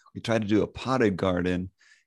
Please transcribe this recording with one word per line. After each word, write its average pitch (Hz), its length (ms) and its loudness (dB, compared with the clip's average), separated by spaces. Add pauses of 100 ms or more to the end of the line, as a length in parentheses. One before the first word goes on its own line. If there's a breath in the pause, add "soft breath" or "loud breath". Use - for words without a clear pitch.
(140 soft breath)
we 104 60 -10
tried 113 220 0
to 104 80 -6
do 101 140 4
a 85 40 -2
potted 117 480 0
garden 90 540 -2 (380 soft breath)